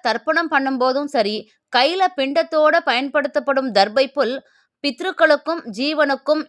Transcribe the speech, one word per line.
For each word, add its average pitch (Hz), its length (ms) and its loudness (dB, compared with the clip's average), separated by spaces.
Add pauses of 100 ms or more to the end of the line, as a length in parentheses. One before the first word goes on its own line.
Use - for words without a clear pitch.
தர்ப்பணம் 302 520 -2
பண்ணும்போதும் 269 560 0
சரி, 214 260 0 (380)
கையில 349 400 2
பிண்டத்தோட 311 720 0
பயன்படுத்தப்படும் 269 880 -2
தர்பை 214 360 2
புல் 262 260 -2 (480)
பித்ருக்களுக்கும் 311 880 0
ஜீவனுக்கும் 285 760 -2